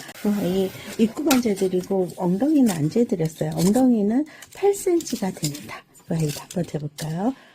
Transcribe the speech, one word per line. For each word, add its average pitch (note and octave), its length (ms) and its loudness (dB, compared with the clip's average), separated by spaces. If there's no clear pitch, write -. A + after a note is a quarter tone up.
그 G#3 80 0
아이 F#3+ 400 0
입구만 B3 440 2
재드리고 F#3 760 0
엉덩이는 A3+ 540 4
안 D#3 180 0
재드렸어요. E3 680 0
엉덩이는 A3 680 4
팔 G4+ 200 2
센치가 E4 560 -2
됩니다. - 520 -8
그 F3 80 -4
아이 D#3+ 140 0
한번 - 360 -6
재볼까요? D#3+ 720 -6